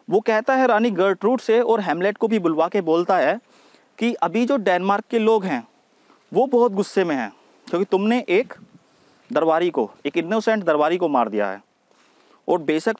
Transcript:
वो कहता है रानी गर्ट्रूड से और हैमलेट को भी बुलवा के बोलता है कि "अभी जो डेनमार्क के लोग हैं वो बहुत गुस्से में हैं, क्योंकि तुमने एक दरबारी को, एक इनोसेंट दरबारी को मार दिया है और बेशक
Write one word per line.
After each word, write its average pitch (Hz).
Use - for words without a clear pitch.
वो 190
कहता 226
है 262
रानी 226
गर्ट्रूड 196
से 226
और 233
हैमलेट 185
को 226
भी 220
बुलवा 165
के 202
बोलता 175
है 170
कि 233
"अभी 175
जो 277
डेनमार्क 196
के 233
लोग 220
हैं 135
वो 220
बहुत 240
गुस्से 196
में 160
हैं, 113
क्योंकि 180
तुमने 214
एक 214
दरबारी 160
को, 131
एक 143
इनोसेंट 208
दरबारी 156
को 175
मार 123
दिया 101
है 101
और 170
बेशक 156